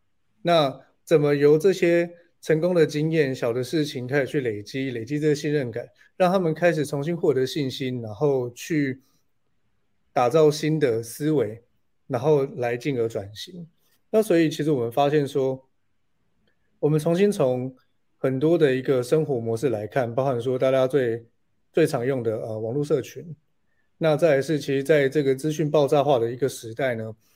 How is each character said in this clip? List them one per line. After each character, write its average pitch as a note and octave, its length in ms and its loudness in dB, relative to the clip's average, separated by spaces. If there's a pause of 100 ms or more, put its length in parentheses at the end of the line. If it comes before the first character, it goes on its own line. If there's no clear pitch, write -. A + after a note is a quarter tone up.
(420)
那 D#3 400 2 (200)
怎 E3 160 4
么 D3 160 4
由 D3 220 6
这 F#3 160 4
些 F3 380 2 (300)
成 D#3 200 0
功 F3 120 0
的 E3 140 4
经 D3+ 240 -2
验， D3 240 0
小 B2 180 -2
的 B2+ 120 -2
事 D3+ 200 -2
情 C3+ 220 -8
开 C#3 140 0
始 B2+ 80 0
去 A#2 120 -2
累 G#2 220 -4
积， C3+ 300 -6
累 A2+ 120 -8
积 C#3+ 140 -6
这 D3 80 -2
个 D3+ 80 4
信 D3 180 -4
任 C3 200 -2
感， A#2 160 -10 (280)
让 F3+ 140 4
他 G3 80 2
们 E3 160 0
开 E3+ 180 2
始 D3+ 140 -2
重 C#3+ 160 -4
新 E3+ 140 -4
获 D#3+ 180 2
得 B2+ 100 2
信 C3+ 240 -4
心， B2+ 320 -6
然 G#2+ 140 -12
后 C3+ 360 0
去 C#3 520 -4 (1080)
打 B2+ 160 2
造 D#3 200 6
新 D3+ 300 0
的 A#2 240 0
思 D3 300 -4
维， A2+ 280 -2 (460)
然 A#2+ 160 -4
后 C#3+ 240 2
来 A#2+ 300 -4
进 C3+ 200 -4
而 A#2 120 0
转 G#2 260 -8
型。 F3 320 -16 (440)
那 A3 120 4
所 G3 160 2
以 E3 100 4
其 D3+ 140 -4
实 D3+ 80 0
我 C#3+ 80 2
们 A#2 140 -2
发 C#3+ 180 2
现 D3 160 2
说， C3 420 -4 (1120)
我 D3+ 100 0
们 D#3 120 2
重 E3+ 120 0
新 G3+ 180 4
从 C3 440 -2 (440)
很 C3+ 200 -2
多 D#3 180 2
的 D3+ 160 4
一 C3 100 -2
个 C3 200 0
生 D#3 220 0
活 B2+ 160 -4
模 A2+ 160 -4
式 C#3 140 -2
来 G#2+ 140 -4
看， A#2 300 -2
包 C3 100 0
含 B2+ 160 -2
说 B2+ 160 -2
大 C3 140 2
家 C3 160 2
最， B2 400 0 (460)
最 E3 120 4
常 C3+ 220 -2
用 C3 160 -2
的， A2 140 -2
呃， A#2 200 -8
网 A2 160 -6
络 C#3+ 120 -2
社 D3 180 0
群， D#3 320 -14 (600)
那 D#3+ 200 2
再 D3+ 200 4
来 C3+ 40 2
是 D3 200 -2
其 B2+ 60 -10
实 C#3 180 -2
在 C#3+ 240 4
这 C#3+ 160 0
个 C3+ 100 2
资 C#3+ 160 -4
讯 D#3 180 -2
爆 D3 200 2
炸 C#3+ 160 2
化 C3+ 160 2
的 A#2 100 -2
一 B2+ 60 -10
个 C3 120 -2
时 A2+ 240 -10
代 B2+ 220 -4
呢， A2 220 -10 (180)